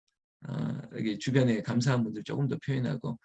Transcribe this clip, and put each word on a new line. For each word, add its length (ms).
어, 300
여기 220
주변에 440
감사한 400
분들 220
조금 240
더 80
표현하고, 580